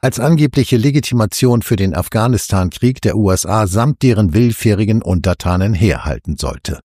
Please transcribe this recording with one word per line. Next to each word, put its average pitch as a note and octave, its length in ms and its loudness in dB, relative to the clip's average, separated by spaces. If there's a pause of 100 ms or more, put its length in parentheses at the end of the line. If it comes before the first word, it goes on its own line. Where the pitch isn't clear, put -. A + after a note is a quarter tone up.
als - 180 -2
angebliche C#3+ 580 2
Legitimation A#2+ 840 0
für - 140 -2
den F#2+ 180 0
Afghanistan-Krieg G#2+ 1080 -2
der - 140 0
U G#2 140 2
S F#2 160 0
A G#2 220 0
samt A#2 340 0
deren G#2 320 2
willfährigen A2 680 2
Untertanen F#2 760 -2
herhalten D#2 640 -2
sollte. - 480 -8